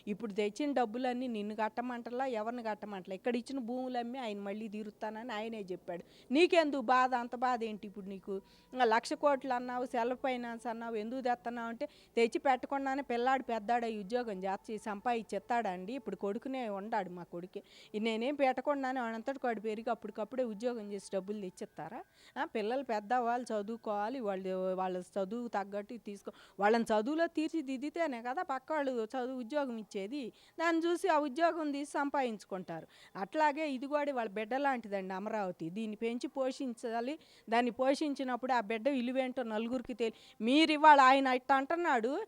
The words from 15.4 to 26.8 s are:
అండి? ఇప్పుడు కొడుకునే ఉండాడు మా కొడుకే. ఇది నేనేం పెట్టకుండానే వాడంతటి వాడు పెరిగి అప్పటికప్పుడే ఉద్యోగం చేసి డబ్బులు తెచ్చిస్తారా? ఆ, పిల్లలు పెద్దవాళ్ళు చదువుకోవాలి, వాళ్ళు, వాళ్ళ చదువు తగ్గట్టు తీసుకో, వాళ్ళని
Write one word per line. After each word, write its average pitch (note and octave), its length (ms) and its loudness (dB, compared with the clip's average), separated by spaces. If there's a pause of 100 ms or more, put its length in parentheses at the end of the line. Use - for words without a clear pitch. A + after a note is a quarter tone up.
అండి? F#3 220 -6
ఇప్పుడు G#3 240 -6
కొడుకునే A#3+ 520 -4
ఉండాడు G3+ 420 -4
మా F3 120 -10
కొడుకే. F3+ 400 -10 (320)
ఇది G#3 100 -2
నేనేం A#3 300 0
పెట్టకుండానే C4+ 680 2
వాడంతటి A3+ 440 -4
వాడు A3+ 160 -2
పెరిగి A3 300 -4
అప్పటికప్పుడే A3 540 -4
ఉద్యోగం A3 480 -4
చేసి G3 220 -10
డబ్బులు G3 260 -4
తెచ్చిస్తారా? F#3+ 640 -10 (360)
ఆ, C#4+ 40 -2
పిల్లలు A#3+ 380 -2
పెద్దవాళ్ళు A#3 720 0
చదువుకోవాలి, G#3+ 680 -2
వాళ్ళు, F#3 540 -2
వాళ్ళ F#3 240 0
చదువు G#3 500 -4
తగ్గట్టు G3+ 460 -4
తీసుకో, G3+ 380 -12 (280)
వాళ్ళని A3 240 6